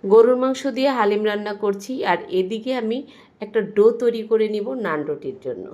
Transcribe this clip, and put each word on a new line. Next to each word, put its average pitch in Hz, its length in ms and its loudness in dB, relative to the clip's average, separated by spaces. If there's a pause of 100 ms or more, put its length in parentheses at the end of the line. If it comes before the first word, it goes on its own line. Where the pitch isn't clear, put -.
(120)
গরুর 233 300 8
মাংস 262 200 -2 (140)
দিয়ে 269 220 2
হালিম 208 300 2
রান্না 208 340 -4
করছি, 202 300 -2 (180)
আর 175 80 2 (200)
এদিকে 220 320 -4 (120)
আমি 226 160 -4 (460)
একটা 214 160 -2 (160)
ডো 208 100 6 (140)
তৈরি 233 300 0
করে 220 240 2
নিব 208 120 -4 (200)
নান 156 220 -2
রুটির 139 360 -8
জন্য। 110 300 -8